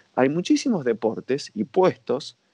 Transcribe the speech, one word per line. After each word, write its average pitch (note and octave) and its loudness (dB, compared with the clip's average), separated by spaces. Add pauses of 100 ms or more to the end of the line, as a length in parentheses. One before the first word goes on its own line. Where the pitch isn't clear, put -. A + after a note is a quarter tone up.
(140)
hay C3 2
muchísimos F#3 0
deportes A2 -2
y G#2+ -4
puestos - 0 (160)